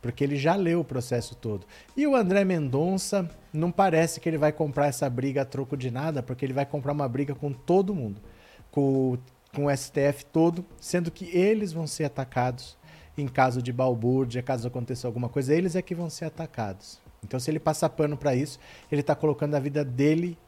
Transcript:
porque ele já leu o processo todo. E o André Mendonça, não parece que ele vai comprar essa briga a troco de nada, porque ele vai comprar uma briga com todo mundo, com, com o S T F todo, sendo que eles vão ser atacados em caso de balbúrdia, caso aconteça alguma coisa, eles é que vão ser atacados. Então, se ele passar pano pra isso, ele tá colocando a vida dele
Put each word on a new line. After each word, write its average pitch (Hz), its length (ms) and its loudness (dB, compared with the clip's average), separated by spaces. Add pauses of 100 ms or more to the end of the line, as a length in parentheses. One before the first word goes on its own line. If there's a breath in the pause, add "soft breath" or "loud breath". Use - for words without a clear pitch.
porque 120 220 -2
ele 143 100 0
já 156 220 2
leu 170 240 2
o 151 40 -2
processo 120 520 -4
todo. 104 280 -6 (320 loud breath)
E 277 80 2
o 277 120 4
André 196 280 4
Mendonça, 175 880 0 (220)
não 165 180 0
parece 165 480 2
que - 100 -2
ele 160 80 0
vai 151 140 4
comprar 147 380 0
essa 139 200 0
briga 131 340 0
a - 20 0
troco 127 320 -4
de 127 120 -4
nada, 139 320 -2
porque 123 240 -6
ele 131 80 -4
vai 139 140 0
comprar 143 260 -4
uma 143 160 0
briga 139 240 -2
com 143 200 -4
todo 185 420 2
mundo, 110 260 -6 (520 loud breath)
com, 135 440 2 (380)
com 143 120 0
o 143 40 2
S 139 220 -2
T 147 80 0
F 139 260 2
todo, 165 400 2 (140)
sendo 170 320 -2
que 185 140 -14
eles 196 460 2
vão 160 140 -4
ser 147 200 -4
atacados 127 720 -4 (400 loud breath)
em 143 120 -4
caso 127 340 2
de 123 100 -4
balbúrdia, 123 720 0
caso 123 240 -4
aconteça 120 400 -6
alguma 123 220 -4
coisa, 139 260 2
eles 175 220 0
é 180 60 0
que - 120 -8
vão 165 160 -6
ser - 140 -10
atacados. 117 760 -8 (220)
Então, - 160 -6
se 135 140 -2
ele 151 80 -2
passar 156 300 0
pano 147 260 0
pra 143 180 0
isso, 131 240 -2 (320 loud breath)
ele 143 140 0
tá 147 100 2
colocando 147 400 0
a 143 60 2
vida 147 240 -2
dele 156 520 2 (120)